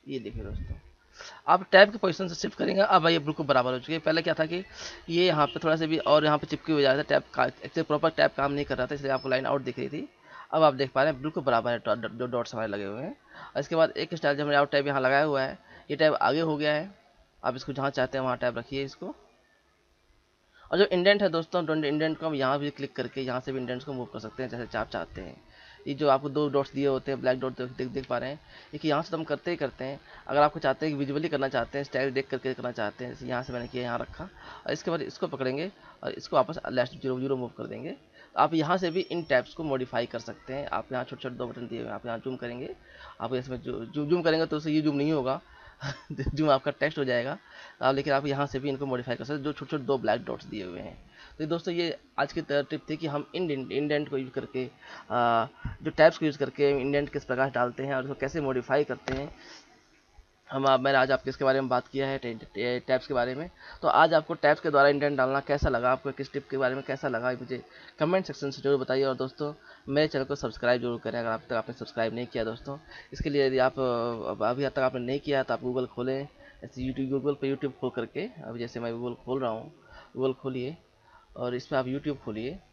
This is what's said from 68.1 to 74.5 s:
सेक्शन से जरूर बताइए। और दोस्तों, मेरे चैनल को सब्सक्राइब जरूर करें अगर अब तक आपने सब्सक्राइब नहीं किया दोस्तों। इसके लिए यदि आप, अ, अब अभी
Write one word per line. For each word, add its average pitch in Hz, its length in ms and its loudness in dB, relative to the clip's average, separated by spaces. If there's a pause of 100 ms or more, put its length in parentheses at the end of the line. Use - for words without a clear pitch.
सेक्शन 139 260 -6
से 131 100 -12
जरूर 139 180 4
बताइए। 131 240 0
और 135 120 2
दोस्तों, 131 380 -6 (360)
मेरे 147 180 4
चैनल 135 180 -2
को 143 100 -4
सब्सक्राइब 120 460 0
जरूर 120 180 -2
करें 120 200 -4
अगर 113 100 -4
अब 113 180 -2
तक 127 60 -4
आपने 117 220 -4
सब्सक्राइब 113 380 -4
नहीं 120 120 -6
किया 120 180 -4
दोस्तों। 123 340 -8 (360)
इसके - 160 -4
लिए 139 180 4
यदि 131 100 2
आप, 127 220 2
अ, 120 500 -2
अब 104 140 -2
अभी 127 260 0